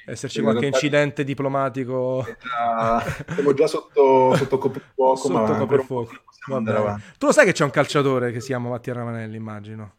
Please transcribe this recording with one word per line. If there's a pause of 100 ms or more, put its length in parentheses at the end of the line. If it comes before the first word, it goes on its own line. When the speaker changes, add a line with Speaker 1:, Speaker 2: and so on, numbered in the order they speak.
Speaker 1:
esserci
Speaker 2:
in
Speaker 1:
qualche
Speaker 2:
realtà
Speaker 1:
incidente
diplomatico.
Speaker 2:
è
già, (300)
siamo
già
sotto,
sotto
coprifuoco,
Speaker 1:
Sotto
Speaker 2:
ma
ancora
un
Speaker 1:
coprifuoco.
Speaker 2:
pochino
possiamo
Speaker 1:
Va
Speaker 2:
andare
Speaker 1:
bene.
Speaker 2:
avanti.
Speaker 1:
Tu
lo
sai
che
c'è
un
calciatore
che
si
chiama
Mattia
Ravanelli,
immagino?